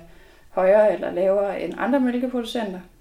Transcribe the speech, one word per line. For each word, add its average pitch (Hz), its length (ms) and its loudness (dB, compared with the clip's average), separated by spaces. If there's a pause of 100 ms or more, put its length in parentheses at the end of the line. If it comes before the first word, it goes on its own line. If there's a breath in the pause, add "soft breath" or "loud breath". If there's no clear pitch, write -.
(500 loud breath)
højere 196 440 4
eller 180 180 -4
lavere 196 500 0
end 175 160 -6
andre 254 220 0
mælkeproducenter, 240 800 -4 (200)